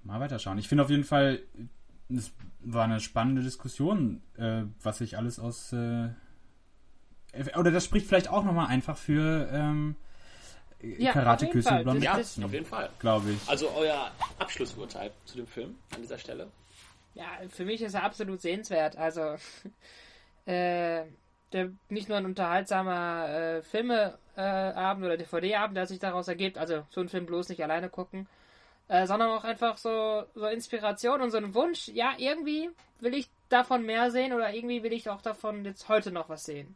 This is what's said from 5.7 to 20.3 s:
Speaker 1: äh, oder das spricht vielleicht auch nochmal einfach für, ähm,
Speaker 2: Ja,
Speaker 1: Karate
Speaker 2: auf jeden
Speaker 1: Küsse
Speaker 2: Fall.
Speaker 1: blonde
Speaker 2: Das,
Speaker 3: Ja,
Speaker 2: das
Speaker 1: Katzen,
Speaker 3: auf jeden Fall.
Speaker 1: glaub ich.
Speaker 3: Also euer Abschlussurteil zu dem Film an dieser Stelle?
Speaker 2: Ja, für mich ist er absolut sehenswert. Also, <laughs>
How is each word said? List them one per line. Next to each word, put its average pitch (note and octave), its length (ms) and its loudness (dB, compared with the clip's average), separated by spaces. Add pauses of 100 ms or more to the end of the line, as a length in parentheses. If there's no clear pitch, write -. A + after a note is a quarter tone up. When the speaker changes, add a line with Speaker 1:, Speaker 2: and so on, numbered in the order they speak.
Speaker 1:
äh, A#2+ 360 -2 (1500)
oder E3+ 140 6
das F3 140 4
spricht - 220 2
vielleicht F#3 220 6
auch G3+ 160 2
nochmal E3+ 240 4
einfach C3 300 0
für, D#3 520 2
ähm, D3+ 460 0 (1000)
Speaker 2:
Ja, B3 140 4
Speaker 1:
Karate C3 240 6
Speaker 2:
auf - 60 -6
jeden D3 100 0
Speaker 1:
Küsse B2 160 4
Speaker 2:
Fall. A2+ 140 6
Speaker 1:
blonde C3 180 4
Speaker 2:
Das, C#3+ 40 2
Speaker 3:
Ja, - 120 4
Speaker 2:
das - 120 2
Speaker 1:
Katzen, - 160 -6
Speaker 3:
auf G2+ 80 -4
jeden D#3 140 -4
Fall. - 320 -6
Speaker 1:
glaub G#2+ 280 4
ich. G#2 120 0 (100)
Speaker 3:
Also C#3+ 280 2
euer D3+ 340 0 (280)
Abschlussurteil - 720 -6 (140)
zu - 120 -16
dem A#2+ 100 -10
Film C#3 300 -10 (180)
an A#2 80 -12
dieser A#2 160 -10
Stelle? - 300 -12 (680)
Speaker 2:
Ja, E3+ 100 -14 (240)
für F#3+ 160 -8
mich A3 180 -4
ist G#3 120 -6
er F#3+ 80 0
absolut G3 380 -4
sehenswert. E3+ 560 0
Also, D#3+ 400 -2 (500)
<laughs> - 600 -20